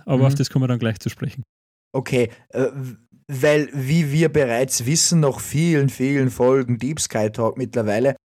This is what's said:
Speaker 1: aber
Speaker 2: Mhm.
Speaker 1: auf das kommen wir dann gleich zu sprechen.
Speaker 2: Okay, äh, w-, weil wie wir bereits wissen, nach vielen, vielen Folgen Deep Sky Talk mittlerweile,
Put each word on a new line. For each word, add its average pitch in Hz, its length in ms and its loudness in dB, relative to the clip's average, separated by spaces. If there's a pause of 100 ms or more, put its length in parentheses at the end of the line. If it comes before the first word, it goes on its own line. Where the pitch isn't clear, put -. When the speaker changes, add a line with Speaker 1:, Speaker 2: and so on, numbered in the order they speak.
Speaker 1:
aber 131 140 2
Speaker 2:
Mhm. 131 60 4
Speaker 1:
auf 139 100 4
das 143 140 -2
kommen 135 140 0
wir 127 40 0
dann 123 120 0
gleich 113 200 -2
zu - 100 -6
sprechen. - 340 -10 (500)
Speaker 2:
Okay, 127 360 0 (200)
äh, 127 240 -2
w-, 131 220 -10 (320)
weil 147 460 2
wie 143 380 0
wir 156 180 2
bereits 127 560 0
wissen, 160 360 2
nach 135 180 2
vielen, 147 500 0
vielen 131 400 0
Folgen 123 500 2
Deep 147 200 -4
Sky 107 300 -2
Talk 113 280 -2
mittlerweile, 120 580 0 (180)